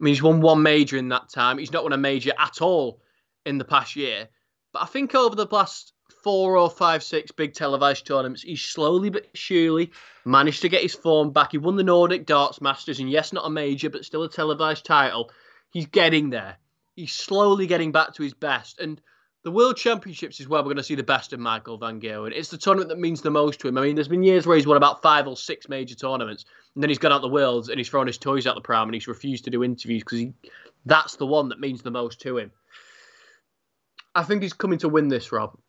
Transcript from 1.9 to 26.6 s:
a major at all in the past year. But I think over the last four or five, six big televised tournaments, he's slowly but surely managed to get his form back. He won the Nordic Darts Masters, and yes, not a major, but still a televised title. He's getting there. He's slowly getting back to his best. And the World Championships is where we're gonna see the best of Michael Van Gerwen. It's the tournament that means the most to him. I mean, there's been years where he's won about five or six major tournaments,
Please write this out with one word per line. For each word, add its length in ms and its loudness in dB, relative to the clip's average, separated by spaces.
a 60 0
major 400 0
at 220 -2
all 400 0
in 140 -4
the 60 -6
past 320 0
year. 320 -6
But 100 -6
I 40 -6
think 280 -4
over 200 2
the 160 -4
last 440 -2
four 360 2
or 100 6
five, 340 0
six 300 -6
big 220 -6
televised 500 0
tournaments, 380 -4
he's 180 -10
slowly 480 0
but 240 -6
surely 600 0
managed 340 4
to 80 0
get 140 0
his 120 -4
form 360 2
back. 220 2
He 60 -2
won 180 -2
the 80 2
Nordic 420 4
Darts 340 2
Masters, 400 -4
and 100 -6
yes, 220 0
not 140 -6
a 40 -6
major, 380 -4
but 160 -12
still 200 -8
a 40 -8
televised 560 -4
title. 460 0
He's 160 -8
getting 420 2
there. 300 -10
He's 160 -14
slowly 540 2
getting 260 -2
back 220 0
to 80 -10
his 120 -6
best. 460 -6
And 200 -10
the 80 -10
World 240 2
Championships 640 -4
is 80 -16
where 140 0
we're 80 -4
gonna 120 -6
see 140 -8
the 80 -6
best 280 -2
of 60 -10
Michael 400 -6
Van 220 -10
Gerwen. 340 -10
It's 140 -10
the 100 -14
tournament 300 2
that 100 -8
means 240 -4
the 80 -2
most 300 0
to 80 -4
him. 100 -2
I 40 0
mean, 120 0
there's 140 -2
been 160 2
years 220 4
where 100 6
he's 100 4
won 100 6
about 260 4
five 260 4
or 80 -12
six 320 -12
major 260 -10
tournaments, 520 -6